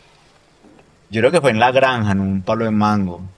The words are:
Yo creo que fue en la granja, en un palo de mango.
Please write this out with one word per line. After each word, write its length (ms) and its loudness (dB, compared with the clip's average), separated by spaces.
Yo 100 -4
creo 120 4
que 100 0
fue 100 2
en 80 -2
la 140 2
granja, 400 2
en 80 -2
un 200 -2
palo 220 -4
de 80 -2
mango. 480 0